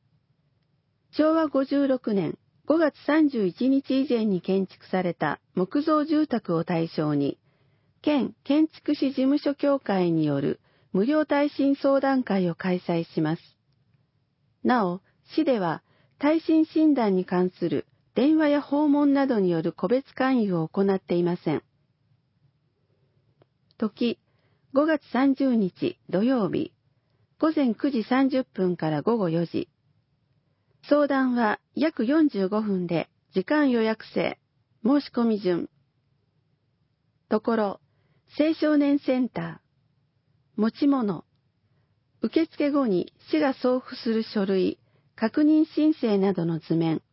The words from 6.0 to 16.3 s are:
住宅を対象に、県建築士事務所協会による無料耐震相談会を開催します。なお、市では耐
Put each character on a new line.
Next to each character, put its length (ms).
住 220
宅 280
を 100
対 240
象 260
に、 240
県 320
建 240
築 260
士 160
事 40
務 240
所 160
協 240
会 320
に 160
よ 140
る 200
無 140
料 180
耐 240
震 280
相 240
談 220
会 280
を 40
開 260
催 240
し 160
ま 160
す。 60
な 220
お、 140
市 100
で 160
は 220
耐 220